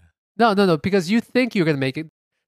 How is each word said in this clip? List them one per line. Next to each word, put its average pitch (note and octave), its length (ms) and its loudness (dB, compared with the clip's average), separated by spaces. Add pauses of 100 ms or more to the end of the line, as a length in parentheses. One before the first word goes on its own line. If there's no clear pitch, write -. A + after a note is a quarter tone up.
(380)
No, A3+ 160 2
no, G3+ 120 2
no, E3+ 120 2
because F#3 320 -2
you A3+ 120 2
think B3 340 -2
you're F3 100 0
gonna D#3 120 0
make C3+ 200 -4
it. D#3+ 100 -10 (400)